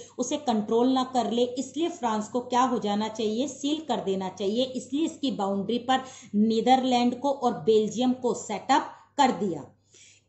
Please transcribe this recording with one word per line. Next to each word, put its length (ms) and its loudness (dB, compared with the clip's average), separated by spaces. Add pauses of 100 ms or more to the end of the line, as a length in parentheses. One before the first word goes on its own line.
(180)
उसे 180 -2
कंट्रोल 520 2
ना 160 2
कर 260 -2
ले, 120 2
इसलिए 460 -2
फ्रांस 400 -2
को 120 -2
क्या 220 0
हो 160 2
जाना 300 -2
चाहिए? 400 -2
सील 320 -4
कर 160 -4
देना 320 -2
चाहिए। 360 -2
इसलिए 400 -4
इसकी 260 -4
बाउंड्री 480 -2
पर 220 0 (340)
नीदरलैंड 880 4
को 100 0
और 220 0
बेल्जियम 600 2
को 220 0
सेटअप 480 0 (340)
कर 160 6
दिया। 320 -4 (640)